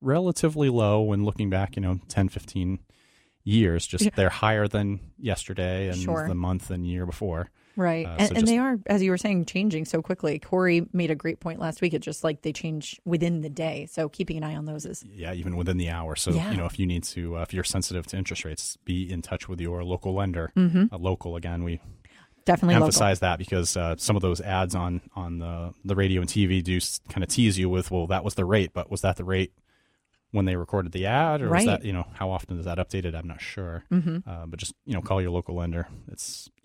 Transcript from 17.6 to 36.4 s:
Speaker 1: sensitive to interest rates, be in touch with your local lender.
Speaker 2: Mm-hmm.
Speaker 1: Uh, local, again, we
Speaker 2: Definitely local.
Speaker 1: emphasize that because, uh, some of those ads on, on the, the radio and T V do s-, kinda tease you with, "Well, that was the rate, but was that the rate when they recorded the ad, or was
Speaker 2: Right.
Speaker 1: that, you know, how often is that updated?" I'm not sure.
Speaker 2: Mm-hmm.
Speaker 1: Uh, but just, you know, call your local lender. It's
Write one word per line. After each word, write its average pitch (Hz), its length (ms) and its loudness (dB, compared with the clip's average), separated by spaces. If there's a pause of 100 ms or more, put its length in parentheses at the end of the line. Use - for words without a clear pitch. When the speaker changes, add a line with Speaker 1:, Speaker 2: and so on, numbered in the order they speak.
Speaker 1:
sensitive 90 440 -4
to - 100 -8
interest - 260 -6
rates, - 400 -8
be 90 260 -2
in 87 120 -4
touch - 260 -8
with 90 120 -8
your 87 240 -4
local 90 280 -2
lender. 90 440 -2
Speaker 2:
Mm-hmm. 180 360 4
Speaker 1:
Uh, 95 60 -8
local, 90 380 -2
again, 85 280 -4
we 85 160 -4 (640)
Speaker 2:
Definitely 175 300 6
local. 156 140 8
Speaker 1:
emphasize 101 320 4
that 87 180 2
because, 90 380 0
uh, 85 200 0
some - 200 2
of 95 60 0
those 87 180 2
ads 92 340 0
on, 87 260 -2 (140)
on 87 240 -6
the, 85 340 -6 (120)
the 98 100 0
radio 95 260 4
and 87 80 0
T 104 180 4
V 92 160 4
do 90 160 0
s-, - 200 -4 (100)
kinda 92 180 -4
tease 107 320 4
you 92 100 2
with, 92 220 0
"Well, 87 180 0
that 92 160 0
was 104 100 -4
the 95 100 0
rate, 95 280 2
but - 180 -6
was 95 120 -4
that 95 140 2
the 87 80 -6
rate 95 280 0 (800)
when 101 140 2
they 92 100 2
recorded 87 360 -2
the 92 140 -2
ad, 151 360 2
or - 20 -2
was 139 80 2
Speaker 2:
Right. 190 140 4
Speaker 1:
that, 101 180 2
you 104 80 -2
know, 90 220 -2
how 95 160 -4
often 92 280 -4
is 82 60 -6
that 87 140 -4
updated?" 90 360 -2
I'm 80 140 -8
not 80 140 -12
sure. 85 500 -10
Speaker 2:
Mm-hmm. 170 360 0
Speaker 1:
Uh, 85 180 -10
but 82 120 -10
just, - 160 -10 (100)
you 127 100 -4
know, 92 80 -2
call 95 200 0
your 90 80 -2
local 87 240 -4
lender. 85 340 -4 (220)
It's - 400 -14 (140)